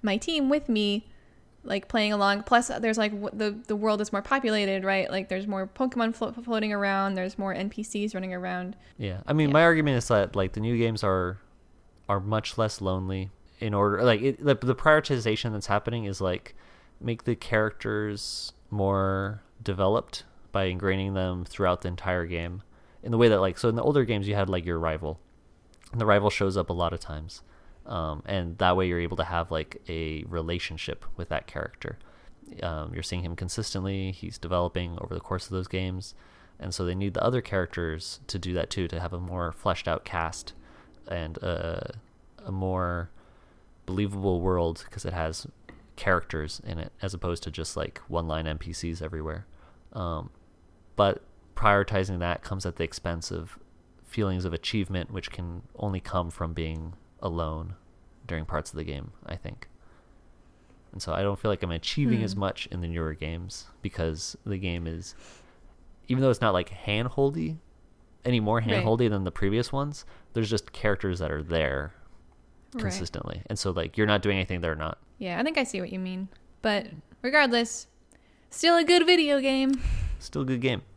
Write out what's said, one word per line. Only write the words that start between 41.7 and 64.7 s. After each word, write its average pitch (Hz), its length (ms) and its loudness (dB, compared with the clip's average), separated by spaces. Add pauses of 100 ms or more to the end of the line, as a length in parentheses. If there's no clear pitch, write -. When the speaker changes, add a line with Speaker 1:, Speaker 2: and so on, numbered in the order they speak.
Speaker 2:
a - 80 -6
more 92 580 -2 (760)
believable 98 540 0
world, 85 500 0
'cause - 140 -10
it 85 80 -4
has 82 340 -4 (500)
characters 82 680 0
in 82 140 -6
it, - 140 -8 (100)
as 98 100 -4
opposed 87 300 -4
to 80 80 -8
just, 80 260 -6
like, - 220 -6 (100)
one-line 80 380 -2
N 78 120 -4
P 85 140 -8
Cs 82 300 -6
everywhere. 78 440 -8 (460)
Um, 85 380 -6 (680)
but 101 260 4 (320)
prioritizing 98 680 4
that 87 220 -2
comes 95 240 -6
at 85 100 -4
the 85 80 0
expense 82 460 -6
of 85 280 -8 (560)
feelings 95 300 2
of 87 100 0
achievement, 92 560 -2
which 95 200 -8
can 85 320 -8 (140)
only 95 240 -2
come 87 300 -2
from 82 240 -6
being 80 400 -4 (260)
alone 82 540 -4 (520)
during 80 200 -4
parts 78 240 -4
of - 60 -12
the 80 80 -6
game, 76 260 -8 (160)
I 82 100 -8
think. - 320 -12 (1200)
And 92 100 -10
so 82 100 -4
I 87 100 0
don't 101 160 0
feel 110 120 0
like 95 120 -2
I'm 87 100 -2
achieving 110 480 2
Speaker 1:
Hmm. 107 40 0
Speaker 2:
as 98 120 -4
much 98 320 -4
in 87 120 -6
the 87 60 -4
newer 82 280 -2
games 82 520 -8 (160)
because 82 540 -4 (100)
the 98 120 -4
game 87 280 -4